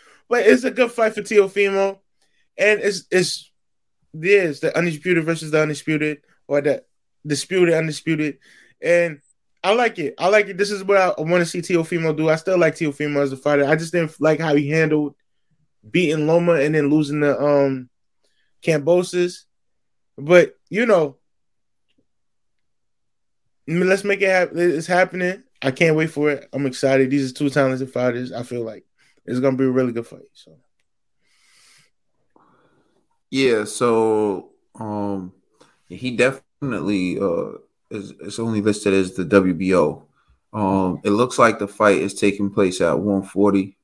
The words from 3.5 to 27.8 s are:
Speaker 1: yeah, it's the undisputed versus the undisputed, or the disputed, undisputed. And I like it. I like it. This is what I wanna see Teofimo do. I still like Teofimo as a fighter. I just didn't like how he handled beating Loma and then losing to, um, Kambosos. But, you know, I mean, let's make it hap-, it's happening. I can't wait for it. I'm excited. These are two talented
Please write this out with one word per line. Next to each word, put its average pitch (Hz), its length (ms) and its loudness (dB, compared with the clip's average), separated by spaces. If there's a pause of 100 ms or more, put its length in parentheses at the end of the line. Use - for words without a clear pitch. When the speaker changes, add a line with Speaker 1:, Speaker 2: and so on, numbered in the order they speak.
Speaker 1:
yeah, 185 280 2
it's 156 200 -2
the 156 180 -2
undisputed 165 460 0
versus 160 260 -4
the 156 120 2
undisputed, 151 600 -4 (220)
or 143 140 0
the 139 240 0 (420)
disputed, 170 480 0
undisputed. 156 680 -2 (420)
And 170 400 0 (420)
I 190 120 2
like 240 220 0
it. 151 200 -6
I 170 100 0
like 208 200 4
it. 190 100 -12
This 202 140 -2
is 190 120 -8
what 196 140 2
I 185 200 2
wanna 170 280 0
see 165 160 -6
Teofimo 165 560 -2
do. 156 120 0
I 156 60 2
still 185 220 0
like 160 180 4
Teofimo 147 460 -2
as 139 100 -2
a 135 60 -10
fighter. 143 260 2
I 147 140 2
just 160 160 -6
didn't 165 260 -2
like 156 220 2
how 156 120 0
he 147 140 2
handled 151 480 0 (760)
beating 156 380 0
Loma 170 280 4
and 156 200 2
then 143 140 2
losing 147 320 0
to, 135 200 0
um, 139 480 0 (720)
Kambosos. 175 840 -2 (720)
But, 156 420 4 (100)
you 214 160 -2
know, 165 300 2 (2500)
I - 20 -6
mean, 180 160 0
let's 196 160 2
make 196 180 -2
it 196 60 2
hap-, 185 260 2
it's 165 320 0
happening. 180 580 -2 (180)
I 135 100 -2
can't 160 240 2
wait 156 160 -2
for 147 180 -2
it. - 240 -6
I'm 139 140 -4
excited. 135 420 2
These 135 220 -2
are - 20 -12
two 147 160 -2
talented 131 420 -2